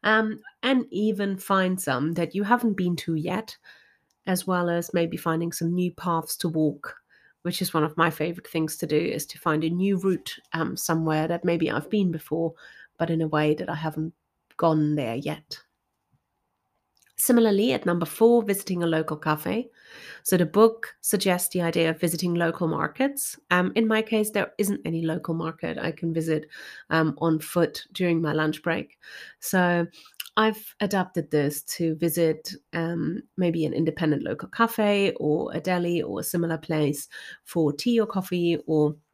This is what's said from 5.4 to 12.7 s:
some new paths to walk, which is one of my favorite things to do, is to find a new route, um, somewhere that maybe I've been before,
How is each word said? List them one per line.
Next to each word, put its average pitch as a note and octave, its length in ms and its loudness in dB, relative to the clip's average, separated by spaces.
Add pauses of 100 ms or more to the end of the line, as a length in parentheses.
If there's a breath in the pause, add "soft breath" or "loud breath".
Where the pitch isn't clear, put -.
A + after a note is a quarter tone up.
some E3+ 220 -2
new F3+ 180 0
paths E3 460 -2
to F3 100 -2
walk, D#3 480 -2 (460 soft breath)
which F3 180 -4
is F3+ 140 -4
one D#3 100 4
of D#3 140 -4
my E3 100 4
favorite E3+ 400 -4
things D#3+ 300 -4
to F3 80 -4
do, D3+ 100 0
is E3 300 -2
to - 120 -16
find D#3+ 240 0
a E3 60 0
new F#3+ 300 0
route, F#3 400 -2 (160)
um, E3 200 -2
somewhere D#3+ 540 0
that F3 160 -4
maybe E3+ 260 2
I've - 200 -4
been G3+ 200 2
before, D#3+ 440 -4 (420 loud breath)